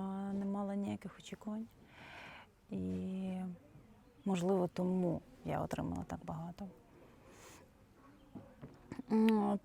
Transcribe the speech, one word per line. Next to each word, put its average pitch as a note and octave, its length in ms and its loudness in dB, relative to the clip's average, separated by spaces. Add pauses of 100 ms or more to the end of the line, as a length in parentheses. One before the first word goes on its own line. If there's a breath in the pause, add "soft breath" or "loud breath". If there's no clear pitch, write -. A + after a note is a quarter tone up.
(340)
не G3 120 -2
мала G3 300 -2
ніяких G3+ 440 -6
очікувань. G#3+ 460 -8 (1040 loud breath)
І, F#3 680 -2 (880)
можливо, F#3 480 4
тому F#3 480 2 (240)
я D#3+ 160 0
отримала D#3+ 460 -2
так D#3+ 180 -4
багато. E3+ 420 -6 (2500 loud breath)
М, G#3+ 540 6